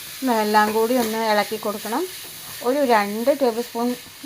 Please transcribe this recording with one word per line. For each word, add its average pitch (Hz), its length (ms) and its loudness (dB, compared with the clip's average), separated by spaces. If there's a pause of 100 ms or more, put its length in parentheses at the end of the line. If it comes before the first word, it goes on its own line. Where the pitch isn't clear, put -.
(220)
ഇതെല്ലാം 214 540 2
കൂടി 226 180 2 (100)
ഒന്ന് 220 160 -2 (120)
ഇളക്കി 208 340 0
കൊടുക്കണം. 214 380 -4 (640)
ഒരു 269 120 2 (140)
രണ്ട് 214 360 2 (120)
ടേബിൾ 240 260 2
സ്പൂൺ 240 220 -2 (360)